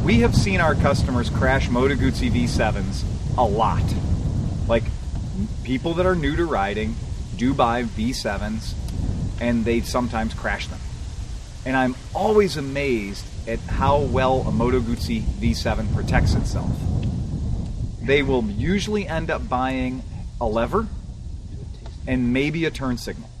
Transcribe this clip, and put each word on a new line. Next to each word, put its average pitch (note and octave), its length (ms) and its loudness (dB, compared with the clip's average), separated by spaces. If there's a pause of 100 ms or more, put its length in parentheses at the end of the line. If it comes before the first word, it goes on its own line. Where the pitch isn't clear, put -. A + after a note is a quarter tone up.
We G#3+ 160 6
have A#3 160 6
seen F#3+ 240 4
our D#3 160 4
customers C3+ 540 2
crash C3+ 400 2
Moto C3 260 4
Guzzi C3 340 2
V A#2+ 180 2
sevens G#2+ 560 0 (340)
a B2+ 60 4
lot. G#2 400 2 (840)
Like, A2+ 160 4 (800)
people C3+ 320 -2
that F3+ 100 2
are F#3 100 4
new D3+ 200 0
to E3+ 100 2
riding F#3+ 500 0 (420)
do A#3+ 160 2
buy B2 300 4
V A2+ 300 -2
sevens, G#2+ 640 -4 (680)
and A#2 240 2
they A#2 160 2
sometimes A#2 520 -2
crash - 340 -4
them. - 120 -8 (880)
And C3 100 0
I'm B2+ 200 2 (180)
always G#3 420 4
amazed C3+ 720 -2 (220)
at A#2 120 -2
how C#3 400 2
well C3 420 2
a A#2+ 100 0
Moto A#2+ 280 2
Guzzi A2+ 420 -2
V A2+ 340 0
seven A2 380 0
protects - 420 4
itself. - 360 0 (1300)
They C#3 200 4
will C3 220 2
usually E3+ 640 0
end D#3+ 240 -4
up - 180 -4
buying B2+ 540 -2 (360)
a B2 80 -2
lever A#2+ 400 0 (1200)
and B2+ 240 0
maybe D3+ 340 0
a D#3 60 0
turn B2+ 260 -4
signal. F2+ 320 -10 (100)